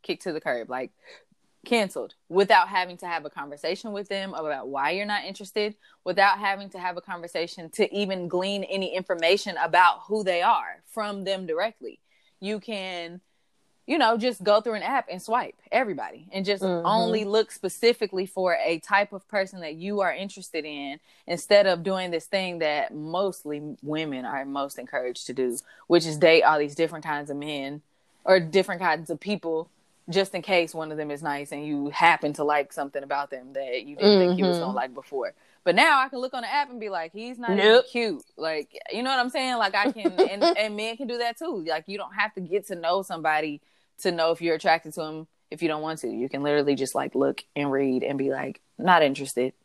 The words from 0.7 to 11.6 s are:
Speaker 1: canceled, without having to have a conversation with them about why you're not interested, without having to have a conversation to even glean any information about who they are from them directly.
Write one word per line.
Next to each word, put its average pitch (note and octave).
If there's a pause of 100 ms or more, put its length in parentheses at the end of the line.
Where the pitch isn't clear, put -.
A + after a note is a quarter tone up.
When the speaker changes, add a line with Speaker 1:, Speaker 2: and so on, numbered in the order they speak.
Speaker 1:
canceled, G3 (160)
without F#3+
having F3+
to F#3
have E3
a D3
conversation D#3+
with G3+
them G3
about C#3+
why C#3
you're G3
not G#3
interested, G#3 (280)
without G3
having G3
to F#3+
have F3+
a F3
conversation E3+
to -
even F#3+
glean F#3+
any F#3+
information F3+
about E3+
who G#3+
they F3+
are F3
from G#3
them F#3+
directly. F3 (400)